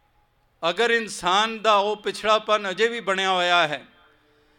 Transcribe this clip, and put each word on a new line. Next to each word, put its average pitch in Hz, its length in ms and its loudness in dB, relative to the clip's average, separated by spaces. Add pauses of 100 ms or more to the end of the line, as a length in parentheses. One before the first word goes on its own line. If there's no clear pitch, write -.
(680)
ਅਗਰ 208 200 0
ਇਨਸਾਨ 220 720 -2
ਦਾ 214 140 4
ਉਹ 202 200 0
ਪਿਛੜਾਪਨ 208 720 -2
ਅਜੇ 190 180 0
ਵੀ 233 120 -6
ਬਣਿਆ 190 320 -2
ਹੋਇਆ 175 360 4
ਹੈ, 143 180 -10 (720)